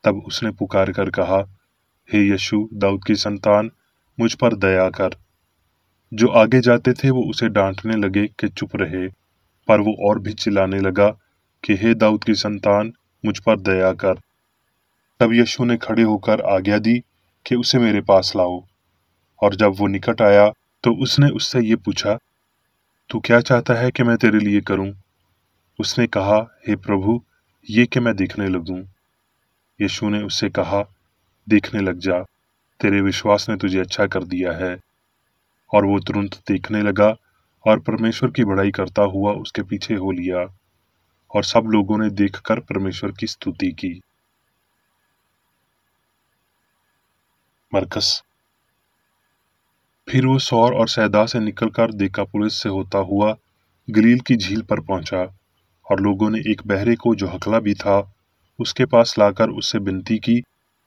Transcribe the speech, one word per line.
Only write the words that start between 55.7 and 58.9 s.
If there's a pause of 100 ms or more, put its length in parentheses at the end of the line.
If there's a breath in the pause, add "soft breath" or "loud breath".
और
लोगों
ने
एक
बहरे
को,
जो
हकला
भी
था, (460)
उसके
पास